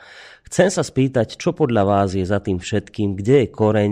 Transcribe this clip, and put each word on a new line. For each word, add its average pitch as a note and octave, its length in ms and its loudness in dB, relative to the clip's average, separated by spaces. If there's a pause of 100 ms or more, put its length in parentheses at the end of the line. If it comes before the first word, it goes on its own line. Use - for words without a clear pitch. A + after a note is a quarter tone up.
(480)
Chcem F3+ 240 2
sa - 80 -4
spýtať, C3 560 -2
čo - 160 -4
podľa A#2+ 320 0
vás G2 320 2
je F#2+ 80 -2
za G2+ 160 -2
tým F#2+ 160 -2
všetkým, G2 640 -4
kde A#2+ 240 2
je G2 80 -2
koreň? G#2 400 2